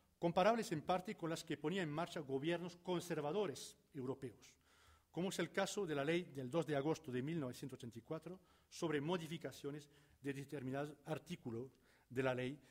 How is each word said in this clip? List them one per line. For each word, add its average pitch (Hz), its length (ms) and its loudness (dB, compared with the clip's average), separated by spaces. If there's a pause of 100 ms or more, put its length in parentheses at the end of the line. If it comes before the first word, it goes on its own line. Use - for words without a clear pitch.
(200)
comparables 190 520 6
en 151 100 2
parte 185 340 0
con 160 140 -2
las 160 140 -2
que 147 140 -2
ponía 180 240 0
en 156 80 0
marcha 165 300 -2
gobiernos 156 580 -2
conservadores 165 1000 0 (160)
europeos, 127 640 -6 (560)
como 180 180 0
es - 100 -2
el 170 120 0
caso 196 340 0
de 151 100 0
la 139 100 2
ley 175 280 2
del 131 160 -4
dos 160 180 2
de 147 80 2
agosto 139 360 0
de 123 100 2
mil 160 180 0
novecientos 127 380 -4
ochenta 117 220 -10
y - 20 -10
cuatro 165 380 -8 (300)
sobre 151 320 0
modificaciones 151 880 -4 (320)
de 135 120 0
determinados 139 600 -4 (100)
artículos 135 640 -4 (380)
de 127 140 2
la 127 120 4
ley 127 220 -2 (140)